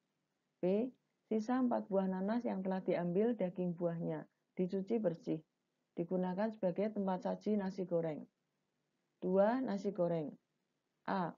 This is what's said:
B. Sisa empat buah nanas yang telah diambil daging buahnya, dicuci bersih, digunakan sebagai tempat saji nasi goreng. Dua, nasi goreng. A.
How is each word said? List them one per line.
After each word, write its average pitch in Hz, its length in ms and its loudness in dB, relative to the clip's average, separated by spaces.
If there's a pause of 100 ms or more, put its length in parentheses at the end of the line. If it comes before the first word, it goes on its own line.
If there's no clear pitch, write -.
(600)
B. 214 320 2 (400)
Sisa 220 260 0
empat 233 300 2
buah 190 180 2
nanas 190 380 0
yang 202 180 -2
telah 190 220 -2
diambil 180 500 2
daging 180 400 -2
buahnya, 165 540 -2 (260)
dicuci 190 460 0
bersih, 165 420 -2 (560)
digunakan 185 540 0
sebagai 196 420 0
tempat 190 320 -2
saji 196 320 0
nasi 190 300 -2
goreng. 165 340 0 (1000)
Dua, 202 400 4
nasi 202 320 -2
goreng. 170 400 0 (720)
A. 180 300 0